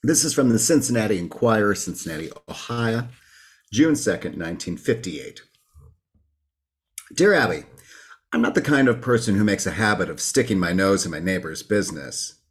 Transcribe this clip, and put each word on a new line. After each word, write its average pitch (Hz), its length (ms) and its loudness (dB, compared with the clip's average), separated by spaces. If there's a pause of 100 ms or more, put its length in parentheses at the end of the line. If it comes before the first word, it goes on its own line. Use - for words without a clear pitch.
This 147 220 2
is 143 80 -4
from 131 160 4
the 113 100 4
Cincinnati 113 600 2
Enquirer, 104 560 2
Cincinnati, 80 560 -8 (180)
Ohio, 117 580 -4 (640)
June 147 240 4
second, 85 420 -4
nineteen 85 380 -8
fifty-eight. - 680 -6 (1700)
Dear 196 200 4
Abby, 98 300 2 (720)
I'm 117 80 0
not 117 140 0
the - 60 4
kind 135 260 4
of 120 140 2
person 117 340 2
who 104 80 4
makes 101 220 0
a 92 60 -2
habit 101 380 0
of 76 120 -10
sticking 113 380 0
my 87 140 0
nose 95 320 2
in 87 60 -6
my 78 80 -8
neighbor's 85 440 -4
business 90 760 -4 (120)